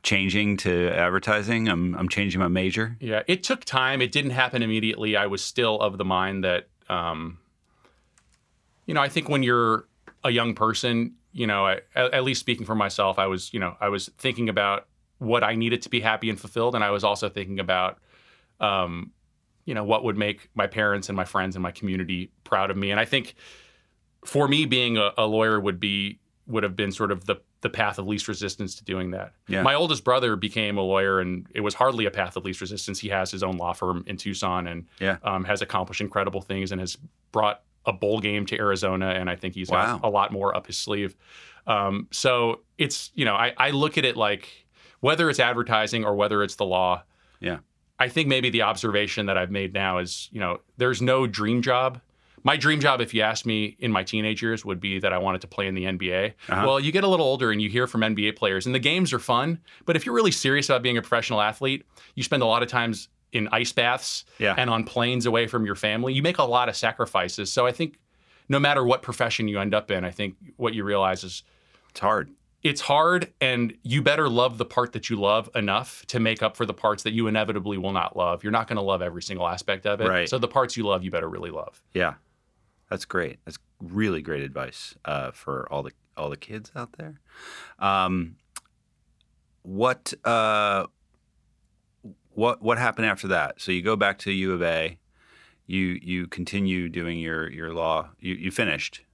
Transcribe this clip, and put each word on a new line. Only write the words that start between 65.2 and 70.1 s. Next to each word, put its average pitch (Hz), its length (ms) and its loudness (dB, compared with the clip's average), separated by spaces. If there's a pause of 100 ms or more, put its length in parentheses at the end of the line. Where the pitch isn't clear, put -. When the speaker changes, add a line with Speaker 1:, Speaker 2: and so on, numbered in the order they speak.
Speaker 2:
away 117 220 2
from 113 180 -2
your 101 80 -2
family. 113 380 0
You 139 100 0
make 175 160 0
a 147 60 4
lot 123 240 2
of 107 80 -4
sacrifices. 101 760 -2
So 123 140 4
I 123 60 0
think 160 260 -6 (500)
no 139 120 4
matter 143 240 4
what 127 180 4
profession 113 460 -2
you 101 100 -2
end 101 160 0
up 107 160 0
in, 92 140 0
I 90 60 -4